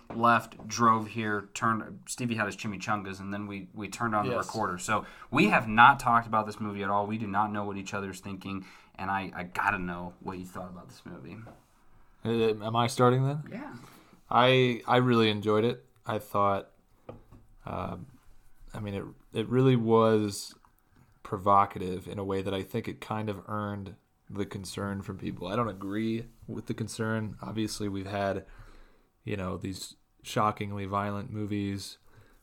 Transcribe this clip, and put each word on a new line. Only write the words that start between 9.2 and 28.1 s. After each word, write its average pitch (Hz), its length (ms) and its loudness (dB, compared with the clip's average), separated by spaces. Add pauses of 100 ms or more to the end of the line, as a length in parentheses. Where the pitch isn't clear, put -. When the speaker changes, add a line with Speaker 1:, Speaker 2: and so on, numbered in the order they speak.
Speaker 1:
I 90 80 -8
gotta 101 340 -2
know 87 400 -8
what 95 200 -10
you 92 60 -10
thought 92 260 -12
about 90 180 -16
this - 160 -20
movie. 85 320 -16 (880)
Speaker 2:
Uh, 113 420 2
am 113 80 -4
I 117 140 4
starting 127 360 6
then? 143 280 -2
Speaker 1:
Yeah. 277 220 -12 (540)
Speaker 2:
I, 123 600 6
I 123 80 6
really 120 340 6
enjoyed 107 320 4
it. 123 220 0 (200)
I 110 140 -2
thought, 101 520 0 (920)
um, - 420 -6 (680)
I 107 60 -6
mean, 101 140 -6
it, 98 100 -4 (340)
it 110 100 -2
really 127 280 6
was 110 760 4 (720)
provocative 95 840 2
in 101 100 -8
a 101 60 -4
way 98 180 -2
that 95 100 -4
I 95 100 -2
think 113 260 -6
it - 120 -10
kind 107 280 -6
of 95 180 -6
earned 104 480 -6 (360)
the 98 160 -4
concern 98 560 -6
from 98 160 -8
people. 90 300 -8
I 98 60 -4
don't 117 140 0
agree 104 560 -4 (240)
with 107 160 -8
the - 80 -8
concern. 110 720 -4
Obviously, 107 480 -4
we've 98 160 -6
had, 98 400 -2 (760)